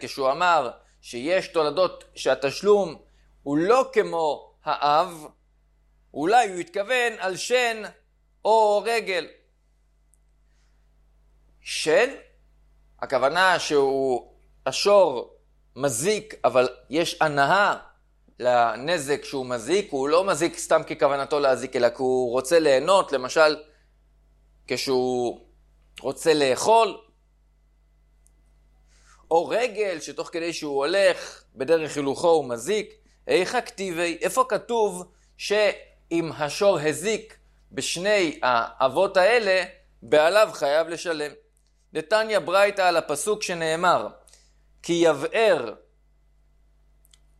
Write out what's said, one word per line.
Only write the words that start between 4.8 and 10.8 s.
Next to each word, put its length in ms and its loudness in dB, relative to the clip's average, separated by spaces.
אולי 340 2
הוא 100 -10
התכוון 600 -4
על 180 -6
שן 460 -2
או 400 2
רגל. 420 -4